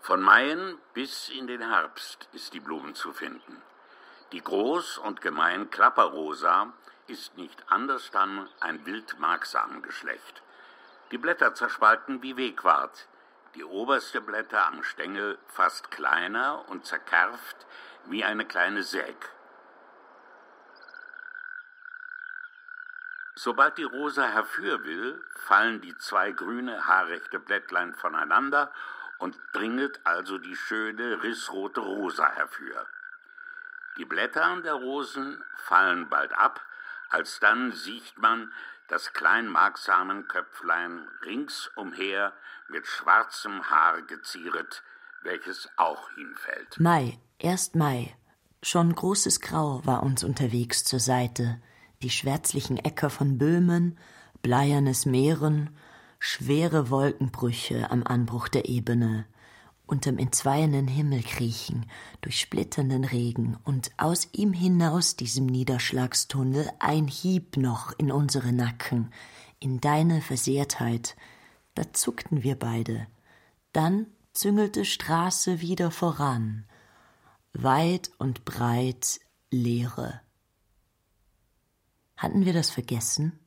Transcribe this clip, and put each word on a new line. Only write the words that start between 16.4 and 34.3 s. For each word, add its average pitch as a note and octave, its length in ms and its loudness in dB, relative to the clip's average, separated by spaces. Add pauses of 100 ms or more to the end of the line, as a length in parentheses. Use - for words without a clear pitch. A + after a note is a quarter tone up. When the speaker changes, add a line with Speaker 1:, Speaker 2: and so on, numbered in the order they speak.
Speaker 1:
und F2+ 160 -12
zerkerft - 840 0 (400)
wie G#2 180 -4
eine G#2+ 200 0
kleine F#2+ 380 0
Säg. C#2 340 -6 (4000)
Sobald C3+ 420 2
die D#3+ 60 -4
Rosa C#3 400 -2
herfür A#2 600 -2
will, G2+ 380 -8 (240)
fallen G#2+ 340 4
die F2+ 180 -16
zwei G2 340 0
grüne, A#2+ 540 -6
haarrechte F2 520 2
Blättlein F2+ 560 -4
voneinander G2 800 0 (460)
und - 180 -8 (160)
dringet B2+ 520 -4
also F#2 340 -2
die F2+ 180 -12
schöne, A2 680 -4
rissrote G#2 580 -6
Rosa F#2+ 500 -2
herfür. B1 560 -6 (1120)
Die E2+ 60 -10
Blätter E3 580 0